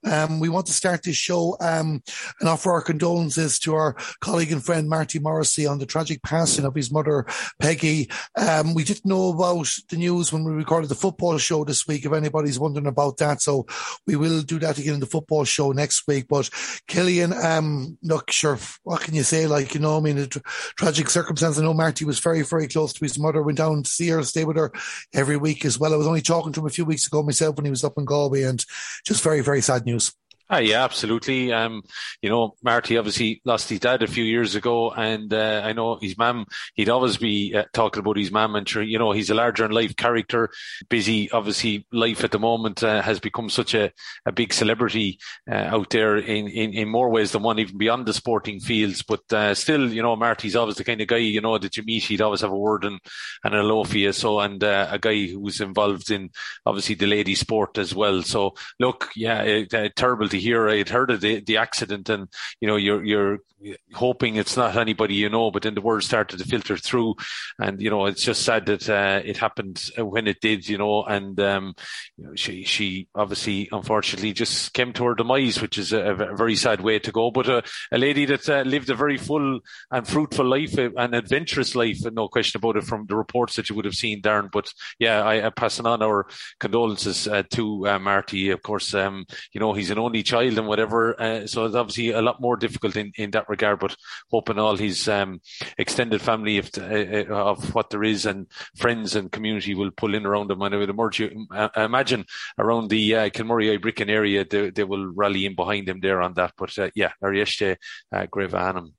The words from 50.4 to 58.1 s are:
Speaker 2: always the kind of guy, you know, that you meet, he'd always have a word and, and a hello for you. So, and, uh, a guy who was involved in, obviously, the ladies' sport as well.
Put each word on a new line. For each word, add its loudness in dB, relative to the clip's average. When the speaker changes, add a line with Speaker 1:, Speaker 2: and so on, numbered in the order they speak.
Speaker 2:
always 0
the -6
kind -2
of -4
guy, 2
you 2
know, 2
that -6
you -8
meet, -4
he'd 0
always 2
have 0
a -2
word 0
and, -6
and 0
a 4
hello 2
for -2
you. 2
So, 0
and, -2
uh, 2
a -4
guy 0
who -8
was -6
involved 0
in, -4
obviously, 0
the -2
ladies' 0
sport 0
as -4
well. 2